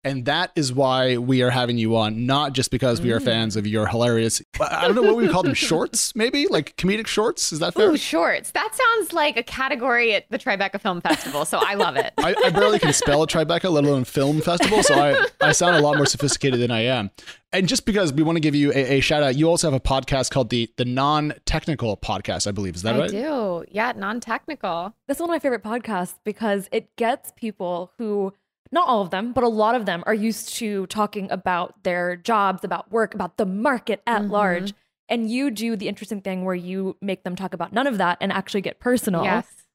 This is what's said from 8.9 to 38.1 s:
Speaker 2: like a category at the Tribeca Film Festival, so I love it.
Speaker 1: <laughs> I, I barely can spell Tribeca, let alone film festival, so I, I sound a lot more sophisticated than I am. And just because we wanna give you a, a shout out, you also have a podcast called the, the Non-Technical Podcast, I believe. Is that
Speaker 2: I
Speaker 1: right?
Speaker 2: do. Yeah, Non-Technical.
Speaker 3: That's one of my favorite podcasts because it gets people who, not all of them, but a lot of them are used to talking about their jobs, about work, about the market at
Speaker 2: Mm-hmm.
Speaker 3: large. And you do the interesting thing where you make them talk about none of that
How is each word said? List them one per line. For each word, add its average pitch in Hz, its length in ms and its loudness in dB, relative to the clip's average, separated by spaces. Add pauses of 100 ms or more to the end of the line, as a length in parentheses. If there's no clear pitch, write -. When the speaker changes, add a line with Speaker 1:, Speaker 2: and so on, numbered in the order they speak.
Speaker 2:
like 302 240 0
a 226 60 -4
category 240 720 0
at - 160 -2
the 220 80 -4
Tribeca 196 440 -2
Film 180 180 -2
Festival, 160 460 -2
so 175 200 -2
I 202 100 -2
love 196 200 0
it. - 200 -2
Speaker 1:
<laughs> - 20 0
I, - 260 0
I - 60 6
barely 214 300 4
can 147 120 2
spell 151 340 2
Tribeca, 165 460 0
let 147 140 2
alone 139 180 2
film 147 380 0
festival, 175 420 2
so 571 100 4
I, 147 320 2 (140)
I 151 140 4
sound 175 240 4
a 151 40 6
lot 147 140 2
more 143 100 2
sophisticated 139 540 0
than 120 100 0
I 113 120 0
am. 120 280 0 (440)
And 180 160 0
just 254 160 -2
because 190 260 2
we 147 120 2
wanna 165 180 2
give 147 140 2
you 143 180 4
a, 135 240 2
a - 20 4
shout 151 240 2
out, 131 140 2
you 156 100 4
also 165 240 2
have - 20 2
a 131 60 0
podcast 135 520 0
called 123 180 0
the, 117 260 0
the 127 80 -2
Non-Technical 143 1120 0
Podcast, 95 500 -4
I 104 60 -2
believe. 95 240 -4
Is 87 60 -10
that 107 140 0
Speaker 2:
I - 40 2
Speaker 1:
right? - 100 0
Speaker 2:
do. 214 640 -4
Yeah, 226 240 -2
Non-Technical. 214 1000 -6 (140)
Speaker 3:
That's 277 140 -4
one 339 80 -2
of 339 40 0
my 320 60 -2
favorite 240 240 -2
podcasts 214 520 -4 (100)
because 202 480 -2
it - 240 -4
gets 240 380 -2
people 180 600 -6
who, 202 360 -2 (380)
not 339 160 2
all 226 140 2
of 180 100 -4
them, 214 220 -4
but 247 100 2
a 240 60 4
lot 220 260 2
of 233 100 -2
them 175 220 -4
are 214 80 2
used 220 400 -4
to 208 320 -4
talking 208 440 -4
about 180 520 -4
their 180 320 -2
jobs, 196 480 0
about 180 280 -6
work, 220 220 0
about 185 240 -6
the 214 80 0
market 214 600 -2
at 220 160 2
Speaker 2:
Mm-hmm. 202 80 -2
Speaker 3:
large. 202 420 2 (360)
And 226 200 -2
you 262 220 0
do 226 240 -4
the 202 120 -6
interesting 202 340 -8
thing 185 240 -6
where 185 100 -2
you 185 460 -6
make 190 220 -6
them 180 120 -6
talk 185 180 -8
about 170 200 -8
none 240 140 0
of 247 120 -2
that 180 220 2